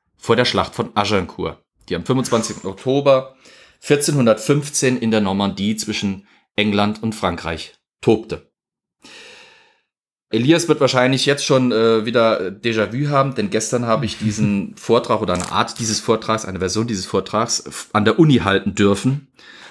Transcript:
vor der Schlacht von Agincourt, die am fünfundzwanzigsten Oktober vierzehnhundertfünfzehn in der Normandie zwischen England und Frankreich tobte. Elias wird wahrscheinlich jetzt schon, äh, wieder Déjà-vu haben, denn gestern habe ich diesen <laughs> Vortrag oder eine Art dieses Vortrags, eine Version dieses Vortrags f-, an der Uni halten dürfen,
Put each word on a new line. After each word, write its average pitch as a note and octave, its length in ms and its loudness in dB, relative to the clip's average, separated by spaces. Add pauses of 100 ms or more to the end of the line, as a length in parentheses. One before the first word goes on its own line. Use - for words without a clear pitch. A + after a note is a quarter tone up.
(160)
vor - 200 0
der B2 100 4
Schlacht F#2 300 -2
von - 200 -6
Agincourt, F#2+ 680 -2 (260)
die F2 60 -4
am E2+ 100 -6
fünfundzwanzigsten A#2 640 -2
Oktober C3 680 0 (460)
vierzehnhundertfünfzehn C#3+ 1160 2
in A#2 120 -2
der A2 100 2
Normandie G2 540 -2
zwischen G2+ 520 -6 (280)
England G#2 460 0
und A2+ 140 -4
Frankreich E2+ 600 -6 (260)
tobte. - 500 0 (1800)
Elias D3 360 2
wird D3 120 2
wahrscheinlich C3 460 2
jetzt C#3 200 0
schon, B2+ 260 2
äh, A2 340 2
wieder A2+ 340 2 (100)
Déjà-vu A2 600 -2
haben, C3+ 240 2
denn G#2 160 -4
gestern A#2 360 -2
habe A2+ 200 0
ich - 140 -6
diesen G#2 560 -2
<laughs> - 20 -20
Vortrag A2+ 440 0
oder F2+ 120 -2
eine F2+ 180 -4
Art - 280 -2
dieses G#2+ 200 -4
Vortrags, A2 460 -2
eine F#2 140 -8
Version F#2 260 -2
dieses G#2 220 -6
Vortrags - 580 -4
f-, - 280 -14
an G#2+ 120 4
der A2+ 140 2
Uni D3+ 200 6
halten G2 360 0
dürfen, G#2 540 2 (420)